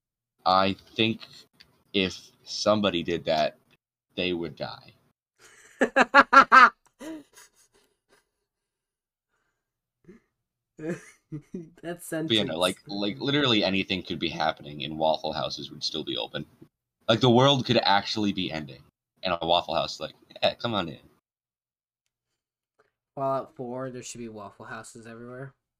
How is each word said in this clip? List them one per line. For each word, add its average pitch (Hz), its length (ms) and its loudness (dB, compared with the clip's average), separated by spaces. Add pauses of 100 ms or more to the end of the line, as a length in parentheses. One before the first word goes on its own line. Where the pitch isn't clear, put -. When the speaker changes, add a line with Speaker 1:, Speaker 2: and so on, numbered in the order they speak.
(440)
Speaker 1:
I 95 320 2 (200)
think 113 240 0 (760)
if 95 360 -2 (140)
somebody 101 580 0
did 85 220 -4
that, 78 320 0 (600)
they 90 180 -2
would 82 220 -8
die. - 360 -12 (880)
Speaker 2:
<laughs> 254 920 6 (4000)
That 170 220 -12
sentence. 160 240 -4
Speaker 1:
But, 113 80 4
you 104 80 2
know, 82 140 -4
like, 92 280 0
like, 101 320 -6
literally 135 460 2
anything 95 380 0
could 87 160 -8
be 82 100 -4
happening 76 560 -4
and 78 140 -8
Waffle 78 340 0
Houses 71 380 -8
would 73 120 -18
still 76 220 -6
be 62 120 -8
open. 60 300 -8 (640)
Like, 113 120 4
the 127 100 4
world 127 360 4
could 113 160 2
actually 101 500 0
be 87 180 -6
ending. 73 320 -10 (400)
And 90 180 -2
a 82 60 -4
Waffle 85 280 2
House, 71 260 -4
like, 76 140 -10 (280)
"Yeah, - 120 2
come 117 200 -6
on 92 140 -2
in." 65 100 -14 (2250)
Speaker 2:
Fallout 135 420 -4
Four, 127 340 -8
there 123 120 -12
should - 160 -16
be 117 100 -12
Waffle 107 380 -16
Houses 113 400 -16
everywhere. 123 480 -16 (240)